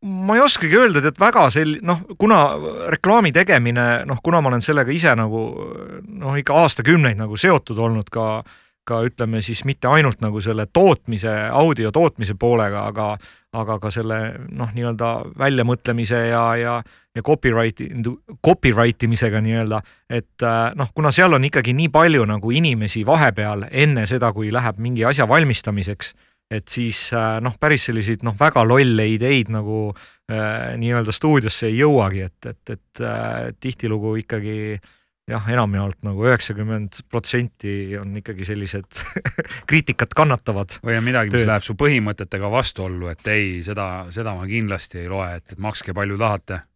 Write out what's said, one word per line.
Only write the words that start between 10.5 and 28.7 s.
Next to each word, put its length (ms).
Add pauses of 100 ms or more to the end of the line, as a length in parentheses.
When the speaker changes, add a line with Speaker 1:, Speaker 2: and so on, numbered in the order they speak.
Speaker 1:
tootmise, 600 (160)
audio 420
tootmise 480
poolega, 480
aga, 240 (420)
aga 280
ka 100
selle, 300 (240)
noh, 260
nii-öelda 400 (220)
väljamõtlemise 920
ja, 300
ja, 240 (400)
ja 80
copyright, 580 (540)
copyright 680
imisega 400
nii-öelda, 400 (220)
et, 340
äh, 360
noh, 180
kuna 180
seal 240
on 100
ikkagi 300
nii 160
palju 400
nagu 240
inimesi 480
vahepeal 680
enne 380
seda, 260
kui 220
läheb 240
mingi 260
asja 220
valmistamiseks, 880 (360)
et 200
siis, 400
äh, 320
noh, 160
päris 300
selliseid, 340
noh, 160
väga 240
lolle 480